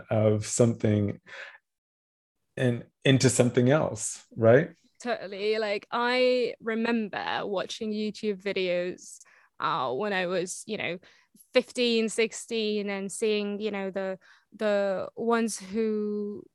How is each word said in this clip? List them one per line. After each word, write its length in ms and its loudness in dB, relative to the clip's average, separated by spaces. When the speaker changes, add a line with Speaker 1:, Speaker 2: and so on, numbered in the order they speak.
Speaker 1:
of 360 2
something 760 2
and 280 0
into 260 6
something 400 4
else, 540 0
right? 340 6
Speaker 2:
Totally. 560 -4
Like, 320 -4
I 720 2
remember 840 -2
watching 480 -6
YouTube 500 -4
videos, 760 -4
uh, 340 -2
when 200 -4
I 140 -2
was, 380 -4
you 120 -6
know, 200 -4
fifteen, 560 2
sixteen, 800 -2
and 220 -6
seeing, 480 -2
you 120 -4
know, 200 -4
the, 260 -6
the 600 0
ones 440 0
who 840 -4